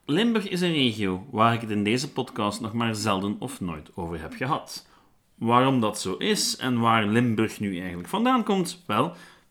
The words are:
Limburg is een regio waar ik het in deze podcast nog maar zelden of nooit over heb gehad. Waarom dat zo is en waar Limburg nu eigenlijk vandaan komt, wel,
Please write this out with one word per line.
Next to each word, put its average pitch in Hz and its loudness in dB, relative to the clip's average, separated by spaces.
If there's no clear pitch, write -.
Limburg 208 0
is 175 -2
een 175 2
regio 107 0
waar 113 4
ik 113 -2
het 110 -6
in 104 2
deze 127 0
podcast 104 -2
nog 104 -8
maar 117 0
zelden 101 0
of - -10
nooit 80 -8
over 85 -6
heb 80 -12
gehad. - -6
Waarom 127 4
dat 107 0
zo 95 -4
is - -2
en 123 -2
waar 113 4
Limburg 110 2
nu 98 -2
eigenlijk 87 -8
vandaan 233 2
komt, 190 -2
wel, 127 0